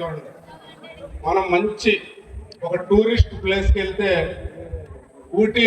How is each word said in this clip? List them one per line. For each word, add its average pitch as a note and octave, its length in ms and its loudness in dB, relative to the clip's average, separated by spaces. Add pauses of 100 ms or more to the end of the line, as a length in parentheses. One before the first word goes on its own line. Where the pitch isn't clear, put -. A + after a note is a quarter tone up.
చూడండి. D#3 280 -10 (960)
మనం F#3+ 280 0
మంచి G#3+ 400 2 (720)
ఒక F3+ 100 -4 (140)
టూరిస్ట్ A3 520 4
ప్లేస్కి F#3+ 400 2
వెళ్తే, F#3+ 300 -2 (1300)
ఊటీ A3 280 2